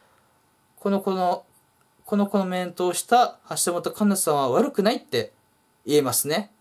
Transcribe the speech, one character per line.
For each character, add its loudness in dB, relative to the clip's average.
こ -2
の、 2
こ -2
の、 -2
こ -2
の 2
コ 0
メ -4
ン -8
ト -2
を -2
し -6
た 2
橋 0
本 -6
環 -6
奈 0
さ 2
ん 2
は 0
悪 2
く 0
な 2
い 0
っ -10
て -4
言 4
え 6
ま -2
す -2
ね。 -2